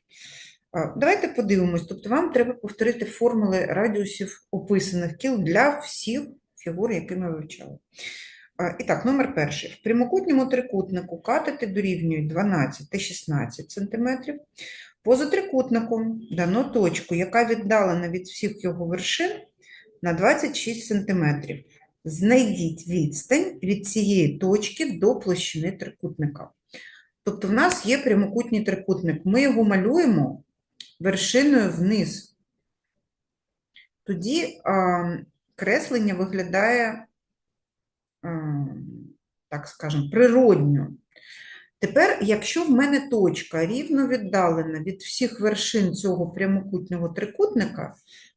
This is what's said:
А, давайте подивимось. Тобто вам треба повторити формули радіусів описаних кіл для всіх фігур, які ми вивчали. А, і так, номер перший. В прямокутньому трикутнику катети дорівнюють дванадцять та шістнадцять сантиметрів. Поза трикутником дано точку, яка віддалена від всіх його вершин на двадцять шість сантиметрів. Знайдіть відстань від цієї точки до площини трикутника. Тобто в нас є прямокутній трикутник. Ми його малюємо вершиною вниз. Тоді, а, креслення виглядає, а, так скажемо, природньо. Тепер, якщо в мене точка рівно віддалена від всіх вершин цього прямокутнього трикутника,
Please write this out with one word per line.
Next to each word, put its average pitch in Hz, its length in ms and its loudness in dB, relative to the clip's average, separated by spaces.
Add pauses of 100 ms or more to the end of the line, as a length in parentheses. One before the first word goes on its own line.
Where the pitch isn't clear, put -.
(720)
А, 160 140 -4
давайте 339 420 2
подивимось. 185 580 0
Тобто 190 240 -12
вам 320 220 0
треба 240 220 2
повторити 226 520 -2
формули 208 600 0
радіусів 202 840 -2
описаних 180 680 0
кіл 262 200 -2
для 208 420 2
всіх - 420 0 (340)
фігур, 185 360 -4
які 175 240 -6
ми 180 160 -4
вивчали. 156 460 -12 (800)
А, 175 100 -2 (120)
і - 40 -6
так, - 220 0
номер 269 300 2
перший. - 440 -4
В - 40 -20
прямокутньому 262 600 2
трикутнику 190 760 -4
катети 277 460 -2
дорівнюють 165 600 -2
дванадцять 160 640 -2
та 196 100 -4
шістнадцять 143 720 -4
сантиметрів. 247 680 -4 (640)
Поза 254 240 4
трикутником 233 1040 -2
дано 180 320 0
точку, 202 520 0
яка 185 300 2
віддалена 196 640 0
від 180 140 -6
всіх - 400 -6
його 175 220 -4
вершин 180 460 -2 (720)
на 175 120 0
двадцять 277 420 2
шість - 320 -4
сантиметрів. 170 800 0 (400)
Знайдіть 180 840 2
відстань 180 760 0
від 202 240 0
цієї 196 500 4
точки 208 540 0
до 185 280 2
площини 170 520 -2
трикутника. - 800 -8 (760)
Тобто 208 240 -6
в 190 40 0
нас 285 340 4
є 247 120 4
прямокутній 214 640 0
трикутник. 180 640 -2
Ми 208 160 4
його 240 220 4
малюємо 202 800 2 (560)
вершиною 208 720 4
вниз. 180 680 0 (1700)
Тоді, 208 640 -4
а, 180 520 0 (380)
креслення 214 580 0
виглядає, 190 920 0 (1160)
а, 156 440 -4 (840)
так 147 180 -8
скажемо, 147 420 -4
природньо. 190 840 6 (840)
Тепер, 302 420 2
якщо 214 440 0
в 311 40 -4
мене 285 400 2
точка 170 560 0
рівно 269 420 0
віддалена 180 720 0
від 165 220 -8
всіх - 380 0
вершин 202 540 0
цього 175 360 0
прямокутнього 185 800 -4
трикутника, - 840 -4 (420)